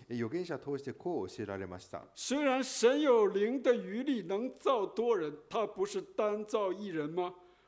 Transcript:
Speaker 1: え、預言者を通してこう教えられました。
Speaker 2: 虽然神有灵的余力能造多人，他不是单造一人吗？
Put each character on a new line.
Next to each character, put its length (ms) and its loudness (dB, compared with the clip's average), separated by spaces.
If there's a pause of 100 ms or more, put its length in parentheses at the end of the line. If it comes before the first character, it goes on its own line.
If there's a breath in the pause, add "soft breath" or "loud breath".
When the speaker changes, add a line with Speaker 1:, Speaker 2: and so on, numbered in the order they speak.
Speaker 1:
え、 80 -8
預 140 -2
言 160 -4
者 100 -4
を 40 -6
通 180 -6
し 80 -12
て 80 -6
こ 300 -4
う 40 -4
教 160 -10
え 20 -6
ら 120 -4
れ 100 -6
ま 100 -10
し 120 -20
た。 140 -10 (120)
Speaker 2:
虽 260 -2
然 220 2
神 380 4
有 260 6
灵 340 0
的 140 6
余 260 -4
力 220 0
能 260 -2 (100)
造 280 2
多 300 2
人， 180 -4 (140)
他 180 0
不 180 -4
是 160 -4
单 440 -2
造 260 0
一 160 -6
人 220 -2
吗？ 240 -2 (340 loud breath)